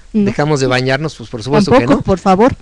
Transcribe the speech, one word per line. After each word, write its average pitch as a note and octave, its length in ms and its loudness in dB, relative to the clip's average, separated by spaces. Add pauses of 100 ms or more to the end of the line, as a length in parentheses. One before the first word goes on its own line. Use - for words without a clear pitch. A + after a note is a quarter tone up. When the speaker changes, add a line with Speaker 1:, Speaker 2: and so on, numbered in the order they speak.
(140)
Speaker 1:
No. G#3 120 0
Speaker 2:
¿Dejamos D3+ 360 -2
de C3 60 0
bañarnos? C3 480 -2
Pues A2+ 140 -18
por A2 140 -10
supuesto F#3 280 0
que B3 80 6
Speaker 1:
Tampoco, D3+ 180 0
Speaker 2:
no. D4 60 -6
Speaker 1:
por F#3+ 160 -2
favor. G3+ 420 2